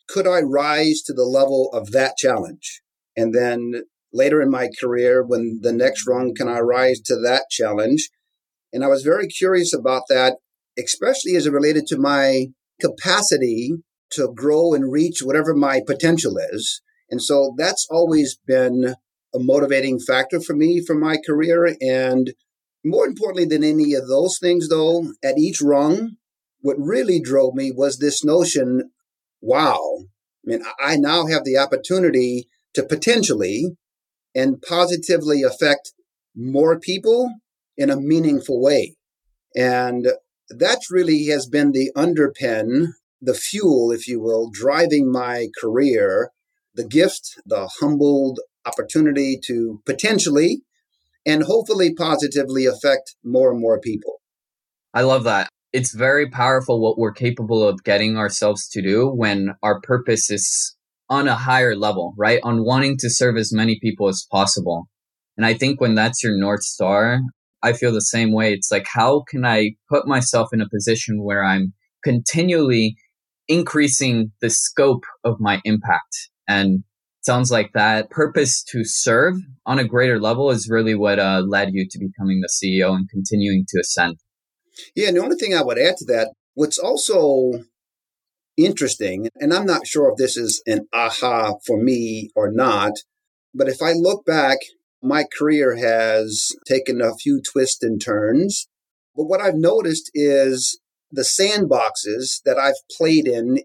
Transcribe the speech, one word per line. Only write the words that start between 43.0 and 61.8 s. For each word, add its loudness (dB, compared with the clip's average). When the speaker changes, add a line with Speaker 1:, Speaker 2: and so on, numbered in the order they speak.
Speaker 1:
the -2
fuel, 2
if -6
you -4
will, -2
driving 2
my -4
career, 2
the -8
gift, 0
the -4
humbled 2
opportunity 0
to -6
potentially 0
and 2
hopefully 0
positively -2
affect 0
more 2
and -2
more 2
people. -8
Speaker 2:
I 2
love 2
that. 0
It's -2
very 2
powerful 0
what 2
we're 0
capable -2
of 0
getting 0
ourselves -2
to -6
do 2
when -2
our 0
purpose 0
is -4
on 0
a 2
higher 2
level, -2